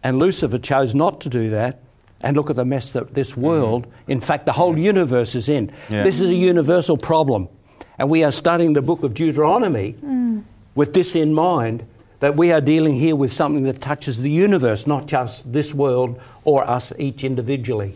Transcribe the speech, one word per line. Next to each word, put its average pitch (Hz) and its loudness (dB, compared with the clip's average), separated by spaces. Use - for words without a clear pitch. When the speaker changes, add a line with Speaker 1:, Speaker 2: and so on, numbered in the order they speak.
Speaker 1:
And 131 0
Lucifer 151 0
chose 135 0
not 160 0
to 147 -8
do 117 -2
that. 110 -4
And 139 -2
look 147 0
at 135 -2
the 127 -2
mess 131 -4
that - -6
this 135 -4
Speaker 2:
Mm-hmm. 123 -8
Speaker 1:
world, 123 0
in 135 -2
fact, 151 -2
the 139 2
whole 160 2
Speaker 2:
Yeah. 165 0
Speaker 1:
universe 127 2
is 117 -4
in. 123 0
Speaker 2:
Yeah. 104 0
Speaker 1:
This 190 2
is 185 2
a 180 2
universal 175 2
problem. 135 0
And 139 0
we 160 4
are 139 2
studying 170 2
the 147 2
book 160 0
of 127 -2
Deuteronomy 151 0
Speaker 3:
Mm. 240 -2
Speaker 1:
with 143 0
this 180 0
in 156 2
mind, 131 0
that 143 0
we 170 4
are 156 4
dealing 151 2
here 156 2
with 139 0
something 147 0
that 131 -2
touches 135 -6
the 143 -2
universe, 156 2
not 143 -2
just 127 -4
this 147 -2
world 127 0
or 139 2
us 123 -2
each 139 -6
individually. 120 -4